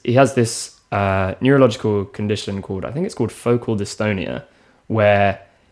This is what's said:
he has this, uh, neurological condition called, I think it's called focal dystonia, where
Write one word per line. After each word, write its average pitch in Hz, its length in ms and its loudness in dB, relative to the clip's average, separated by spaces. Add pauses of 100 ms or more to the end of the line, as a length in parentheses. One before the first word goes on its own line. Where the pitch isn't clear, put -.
he 120 100 0
has 135 200 4
this, - 420 -2 (160)
uh, 95 480 0
neurological 117 680 4
condition 104 540 -6
called, 95 240 -8
I - 60 -8
think 165 160 -6
it's - 80 -12
called 110 180 -2
focal 120 440 -2
dystonia, 98 680 -4 (460)
where 101 520 2 (320)